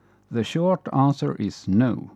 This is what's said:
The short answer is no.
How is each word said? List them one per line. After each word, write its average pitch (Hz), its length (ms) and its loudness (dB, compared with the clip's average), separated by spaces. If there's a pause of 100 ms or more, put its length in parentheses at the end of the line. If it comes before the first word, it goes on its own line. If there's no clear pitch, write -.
(300)
The 113 140 -2
short 175 500 -2
answer 139 440 2
is - 300 -6
no. 104 480 0